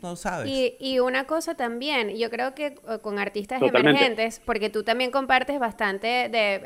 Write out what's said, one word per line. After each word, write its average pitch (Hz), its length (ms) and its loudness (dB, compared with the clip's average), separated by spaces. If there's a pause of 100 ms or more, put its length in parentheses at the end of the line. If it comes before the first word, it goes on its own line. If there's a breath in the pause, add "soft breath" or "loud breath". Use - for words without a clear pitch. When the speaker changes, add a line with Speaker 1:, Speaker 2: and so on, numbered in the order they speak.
Speaker 1:
no 175 140 -8
sabes. 175 320 -4
Speaker 2:
Y, 262 320 0
y 262 200 -2
una 254 260 2
cosa 320 280 -2
también, 240 600 -2
yo 226 140 -2
creo 247 240 -4
que, 294 120 -4 (220)
eh, 220 140 -6
con 202 160 -4
artistas 202 420 -4
Speaker 3:
Totalmente. 240 300 6
Speaker 2:
emergentes, 226 560 2
porque 214 240 -2
tú 214 120 -4
también 233 280 0
compartes 269 480 2
bastante 226 720 -2
de, 214 240 2 (120)